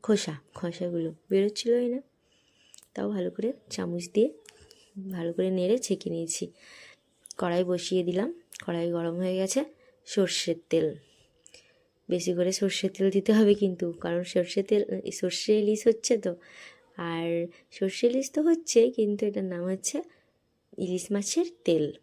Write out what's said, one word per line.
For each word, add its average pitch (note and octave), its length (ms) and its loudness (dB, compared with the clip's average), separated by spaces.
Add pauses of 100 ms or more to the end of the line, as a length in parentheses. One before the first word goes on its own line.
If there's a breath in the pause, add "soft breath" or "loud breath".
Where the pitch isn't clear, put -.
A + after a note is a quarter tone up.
খোসা, G3+ 300 2 (200)
খোসাগুলো E3+ 560 -4 (180)
বেরোচ্ছিলই A3 680 2
না। C4+ 60 -4 (880 soft breath)
তাও G3 200 -6
ভালো F#3 200 -2
করে G3+ 180 -4 (220)
চামচ F3 420 -6
দিয়ে A3+ 160 4 (840 soft breath)
ভালো E3+ 180 -4
করে F3+ 180 0
নেড়ে F#3 280 2
ছেঁকে G3 320 -4
নিয়েছি। E3 340 -4 (920 loud breath)
কড়াই F3 260 2
বসিয়ে F3+ 440 0
দিলাম, F#3+ 200 0 (340)
কড়াই E3+ 280 -2
গরম E3+ 320 -2
হয়ে F#3 140 0
গেছে। F#3+ 240 0 (480 soft breath)
সর্ষের F3+ 500 0 (100)
তেল, D#3+ 180 2 (1200 soft breath)
বেশি F3+ 260 0
করে F3+ 180 2
সর্ষের F#3+ 400 0
তেল G3 180 0
দিতে G3 220 2
হবে G#3+ 200 8 (100)
কিন্তু, F#3 240 0 (160)
কারণ F3 220 -2
সর্ষে F3+ 380 0
তেল, G3+ 200 2 (380)
সর্ষে F#3 320 0 (100)
ইলিশ G#3+ 240 2
হচ্ছে A3+ 280 2 (100)
তো। F3+ 80 -2 (760 loud breath)
আর E3 200 -2 (480 loud breath)
সর্ষে F#3+ 320 -2
ইলিশ C4 240 2
তো D4+ 100 0
হচ্ছে, E4 380 4 (160)
কিন্তু G#3 300 0
এটার G3+ 260 -2
নাম F3 180 -6
হচ্ছে - 260 -4 (840 soft breath)
ইলিশ F3+ 320 -4
মাছের G3+ 360 0 (180)
তেল। D#3+ 200 4 (180)